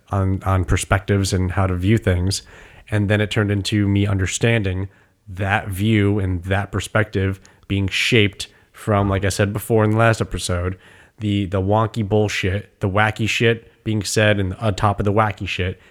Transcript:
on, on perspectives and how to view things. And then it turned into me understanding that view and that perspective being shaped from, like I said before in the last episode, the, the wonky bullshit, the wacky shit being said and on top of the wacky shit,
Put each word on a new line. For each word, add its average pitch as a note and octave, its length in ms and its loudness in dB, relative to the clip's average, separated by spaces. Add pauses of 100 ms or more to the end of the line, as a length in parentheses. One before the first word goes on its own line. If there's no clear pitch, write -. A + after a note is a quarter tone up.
(100)
on, F#2+ 340 0
on F#2+ 200 2
perspectives G2 680 0
and F#2 200 0
how F#2+ 140 0
to F2+ 100 -2
view G2 220 2
things. F2+ 440 0 (480)
And G#2 180 0
then G#2 120 2
it G#2 100 -2
turned G#2 200 0
into G2+ 380 0
me G2+ 180 2
understanding G2 800 0 (400)
that G2 400 -2
view G2+ 500 2
and F#2 260 -2
that F#2+ 280 -2
perspective G2 680 -2 (280)
being G2 200 0
shaped - 600 0 (240)
from, G2+ 360 0
like F#2+ 160 0
I G2 40 0
said G2+ 240 0
before A2 320 2
in G#2+ 60 2
the G#2+ 60 2
last A2+ 240 4
episode, F#2 580 -4 (400)
the, G2+ 280 0
the F#2+ 140 -2
wonky G#2+ 480 0
bullshit, G#2 720 -2
the G#2 80 0
wacky G#2+ 400 0
shit A#2 380 0 (180)
being G#2+ 180 -2
said G#2 380 2
and F#2 140 -4
on A2 200 -2
top G2+ 240 0
of G#2+ 60 -2
the G#2 80 2
wacky G#2 340 -2
shit, F2+ 320 -4 (120)